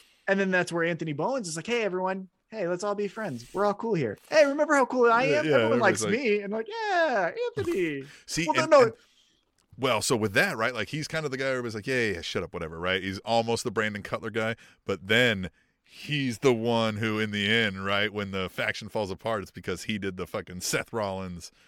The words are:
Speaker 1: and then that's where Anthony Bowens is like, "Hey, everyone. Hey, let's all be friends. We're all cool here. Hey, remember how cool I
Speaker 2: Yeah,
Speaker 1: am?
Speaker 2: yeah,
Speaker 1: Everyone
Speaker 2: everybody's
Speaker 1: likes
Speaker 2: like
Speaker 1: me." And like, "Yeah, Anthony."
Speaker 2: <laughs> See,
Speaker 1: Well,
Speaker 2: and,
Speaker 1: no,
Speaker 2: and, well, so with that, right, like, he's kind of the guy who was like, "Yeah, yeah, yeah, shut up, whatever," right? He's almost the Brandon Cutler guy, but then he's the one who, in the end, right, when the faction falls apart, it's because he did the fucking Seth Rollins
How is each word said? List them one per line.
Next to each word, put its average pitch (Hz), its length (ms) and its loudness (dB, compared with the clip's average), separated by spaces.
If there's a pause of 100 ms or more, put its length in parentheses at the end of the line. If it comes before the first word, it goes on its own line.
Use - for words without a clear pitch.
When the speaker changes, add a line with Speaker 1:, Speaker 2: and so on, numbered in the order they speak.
(280)
Speaker 1:
and 196 100 2
then 196 120 2
that's 175 200 2
where 170 140 0
Anthony 165 300 -2
Bowens 202 340 -4
is 156 80 -8
like, 160 100 -10
"Hey, 233 160 0
everyone. 185 460 -2 (220)
Hey, 214 160 -4
let's 180 160 -2
all 202 140 -2
be 208 100 -4
friends. 151 480 -8
We're 196 100 0
all 202 100 2
cool 220 200 -2
here. 120 240 -2 (100)
Hey, 302 160 6
remember 294 300 2
how 269 100 6
cool 247 260 4
I 226 120 4
Speaker 2:
Yeah, - 40 2
Speaker 1:
am? - 60 2
Speaker 2:
yeah, 294 60 4 (140)
Speaker 1:
Everyone - 80 8 (120)
Speaker 2:
everybody's 240 80 4
Speaker 1:
likes 202 220 4
Speaker 2:
like 214 180 0
Speaker 1:
me." 208 200 2
And 202 120 -6
like, 220 160 -4
"Yeah, 359 640 0 (260)
Anthony." 175 480 -2 (120)
Speaker 2:
<laughs> - 100 -20
See, 165 220 -2
Speaker 1:
Well, 311 160 2
Speaker 2:
and, 311 60 0
Speaker 1:
no, 285 120 10
Speaker 2:
and, 226 100 4 (840)
well, 120 240 2
so - 140 2
with 104 180 0
that, 175 240 2
right, 123 160 0
like, 107 140 -4
he's 147 200 -6
kind 160 160 -4
of 139 60 -4
the 131 80 -8
guy 135 160 -2
who 123 80 -4
was 113 140 -6
like, 104 100 -8
"Yeah, 131 80 0
yeah, 113 220 2
yeah, 82 40 -8
shut 98 220 -4
up, 82 100 -8
whatever," 82 260 -8
right? 92 240 0
He's 95 180 -6
almost 117 440 0
the 120 60 -2
Brandon 104 320 -2
Cutler 110 280 -8
guy, 113 260 -2 (280)
but 95 220 -4
then 107 420 2 (360)
he's 135 560 -4
the 135 120 6
one 113 440 0
who, 107 240 0
in 107 100 -2
the 101 180 0
end, 104 360 0
right, 101 280 0
when 101 200 -6
the 95 180 -4
faction 110 400 -6
falls 104 220 -2
apart, 110 300 -4
it's 82 100 -12
because 90 320 -6
he 110 120 -4
did 95 220 -6
the 87 80 -6
fucking 92 340 -10
Seth - 320 -4
Rollins 95 580 -6 (180)